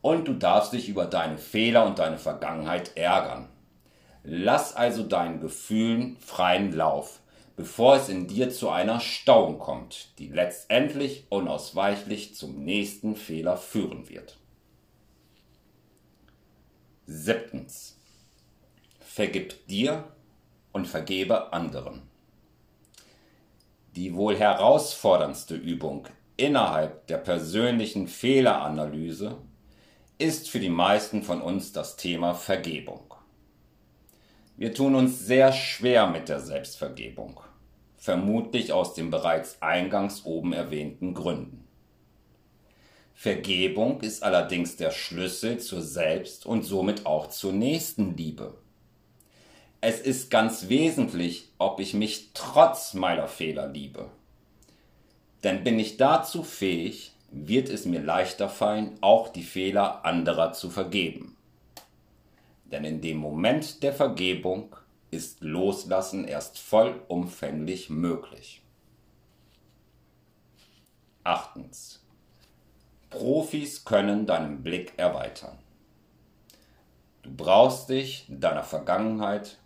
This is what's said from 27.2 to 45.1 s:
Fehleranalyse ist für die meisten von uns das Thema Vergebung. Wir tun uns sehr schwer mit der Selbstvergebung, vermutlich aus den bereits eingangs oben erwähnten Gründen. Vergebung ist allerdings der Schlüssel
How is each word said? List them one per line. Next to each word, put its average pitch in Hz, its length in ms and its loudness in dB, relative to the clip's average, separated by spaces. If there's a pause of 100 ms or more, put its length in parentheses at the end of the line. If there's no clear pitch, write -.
Fehleranalyse 82 1300 0 (800)
ist 156 320 -2
für 120 100 -4
die 95 100 0
meisten 98 540 2
von 87 180 -4
uns 90 300 -4
das - 240 -8
Thema 87 380 -2
Vergebung. 82 800 -6 (1400)
Wir 110 160 -4
tun 135 220 4
uns 127 240 4
sehr 131 340 6
schwer 120 540 4
mit 82 200 -4
der 73 140 -4
Selbstvergebung, 58 960 -10 (560)
vermutlich 107 800 0
aus 90 200 2
den 82 180 -6
bereits 82 500 -2
eingangs 92 640 -2
oben 82 260 -4
erwähnten 78 640 -6
Gründen. - 520 -6 (1500)
Vergebung 98 880 0
ist 107 220 -6
allerdings 87 520 2
der 80 160 -2
Schlüssel 92 680 -4